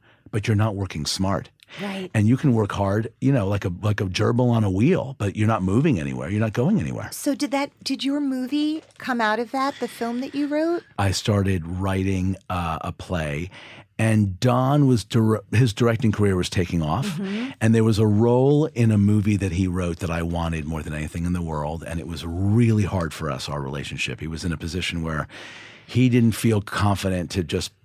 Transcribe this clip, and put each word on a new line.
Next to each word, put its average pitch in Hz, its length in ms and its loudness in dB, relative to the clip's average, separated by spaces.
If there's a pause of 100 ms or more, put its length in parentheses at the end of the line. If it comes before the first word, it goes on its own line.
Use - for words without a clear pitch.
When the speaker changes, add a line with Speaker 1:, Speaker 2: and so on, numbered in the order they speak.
(300)
Speaker 1:
but 104 160 -4
you're 113 100 2
not 104 200 2
working 95 300 -6
smart. 95 440 -2 (320)
Speaker 2:
Right. 196 320 -8
Speaker 1:
And 107 120 4
you 127 120 4
can 131 160 4
work 107 180 0
hard, 101 480 -2
you 131 100 2
know, 117 160 2
like 101 200 -2
a, 90 60 -2 (100)
like 104 180 0
a 101 60 -2
gerbil 117 440 2
on 113 140 2
a 101 60 2
wheel, 135 480 2
but 101 180 -2
you're 107 120 2
not 110 140 2
moving 107 380 2
anywhere. 67 300 -6
You're 104 100 0
not 110 140 0
going 151 260 2
anywhere. 64 320 -6
Speaker 2:
So - 220 -4
did 247 160 -4
that, 277 200 -2 (140)
did 254 180 -4
your 277 180 -2
movie 285 600 -2 (160)
come 240 240 -4
out 214 180 0
of 233 120 -6
that, 269 280 -2
the 247 80 -4
film 233 340 -6
that 269 140 -8
you 285 120 0
wrote? 320 360 0 (160)
Speaker 1:
I 98 120 2
started 95 560 0
writing, 95 680 -2 (120)
uh, 85 320 -4
a 87 120 -6
play, 82 580 -6 (480)
and 107 420 2
Don 131 460 4
was 123 180 4
dir-, 110 380 2 (100)
his 113 220 4
directing 113 360 2
career 101 260 2
was 87 120 0
taking 87 320 0
off, 80 260 0 (120)
Speaker 2:
Mm-hmm. 208 320 -6 (100)
Speaker 1:
and 113 140 4
there 113 100 4
was 110 140 4
a 113 80 4
role 123 580 4 (100)
in 117 160 4
a 107 60 4
movie 104 400 4
that 95 160 -2
he 92 160 2
wrote 87 300 -2
that 85 120 -4
I 85 120 -4
wanted 85 420 -4
more 78 180 -6
than 76 120 -8
anything 78 320 -6
in 90 80 0
the 87 80 -2
world, 78 440 -6
and 85 140 -6
it 65 80 -10
was 82 160 -8
really 104 600 2
hard 85 280 -2
for 78 180 -6
us, 65 160 -6
our 73 140 -6
relationship. 67 600 -8
He 73 60 -8
was 78 160 -8
in 85 120 -4
a - 20 -4
position 85 460 -6
where 78 260 -4 (580)
he 123 240 4
didn't 117 220 6
feel 110 280 2
confident 95 720 0
to 95 120 -2
just 87 300 -4 (120)